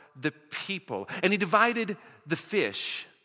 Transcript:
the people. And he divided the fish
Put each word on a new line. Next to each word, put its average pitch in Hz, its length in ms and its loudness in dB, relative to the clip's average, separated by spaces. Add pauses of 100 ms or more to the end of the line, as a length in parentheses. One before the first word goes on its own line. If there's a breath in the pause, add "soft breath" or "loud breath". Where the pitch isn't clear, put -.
(160 loud breath)
the 143 160 -2
people. - 800 -8 (120)
And 190 120 4
he 208 40 2
divided 208 600 4 (280 loud breath)
the 156 120 -2
fish - 680 -2 (200)